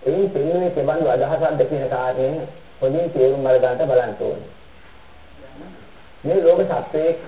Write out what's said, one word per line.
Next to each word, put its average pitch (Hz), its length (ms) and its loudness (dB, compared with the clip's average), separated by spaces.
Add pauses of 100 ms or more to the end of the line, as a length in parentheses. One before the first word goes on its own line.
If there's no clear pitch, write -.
එයින් 180 260 0
පෙන්වන්නේ 170 420 0
කෙබඳු 151 380 -2
අදහසක්ද 156 560 0
කියන 147 240 -2
කාරණය 127 420 -2 (460)
හොඳින් 160 340 -2
තේරුම් 135 360 2
අරගන්න 127 380 2
බලන්න 123 340 2
ඕනේ. - 320 -6 (1700)
මේ 170 200 0
ලෝක 175 240 6
සත්‍යයේ 160 520 0 (120)